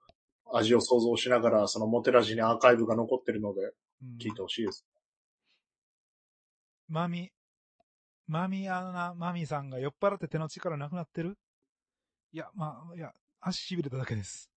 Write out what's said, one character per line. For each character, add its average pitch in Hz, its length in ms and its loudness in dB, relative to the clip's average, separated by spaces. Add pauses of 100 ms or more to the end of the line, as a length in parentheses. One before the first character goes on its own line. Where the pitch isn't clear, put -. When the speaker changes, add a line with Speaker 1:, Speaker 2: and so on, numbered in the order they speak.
(540)
Speaker 1:
味 113 220 4
を 113 60 6
想 123 180 4
像 117 160 2
し 123 140 0
な 123 100 6
が 113 100 4
ら、 107 180 4
そ 107 120 -2
の 110 80 0
モ 113 140 2
テ 123 100 2
ラ 120 120 8
ジ 110 120 -2
に 113 60 0
ア 113 120 4
ー 113 60 -6
カ 127 120 10
イ 120 40 8
ブ 113 100 2
が 110 100 2
残 117 200 0
っ - 80 -2
て 117 80 -2
る 107 80 -2
の 101 140 -2
で、 98 80 -4
Speaker 2:
う - 440 -12
ん。 120 140 -16
Speaker 1:
聞 110 100 -8
い 104 40 -6
て 98 80 -10
ほ 90 60 -8
し 117 160 -4
い - 20 -2
で 95 60 -4
す。 - 140 -14 (2000)
Speaker 2:
マ 165 180 -2
ミ、 175 240 -8 (960)
マ 165 200 -2
ミ 190 200 -4
ア 185 240 -4
ナ、 175 240 -4
マ 175 180 -4
ミ 170 120 -4
さ 147 160 -4
ん 139 80 -12
が 127 100 -8
酔 139 100 -2
っ - 120 -12
払 202 140 2
っ - 20 -8
て 165 100 -8
手 156 120 -4
の 156 100 -4
力 165 280 -8
な 143 120 -8
く 180 60 -8
な 170 80 -6
っ - 40 -18
て - 140 -8
る？ 185 160 -6 (960)
い 156 40 -14
や、 - 180 -12
ま 151 360 -10
あ、 175 40 -16
い 170 40 -14
や、 147 140 -14 (260)
足 - 360 -8
痺 170 80 0
れ 139 60 -6
た 123 80 -8
だ 131 80 -4
け 117 100 -4
で 104 80 -4
す。 - 340 -16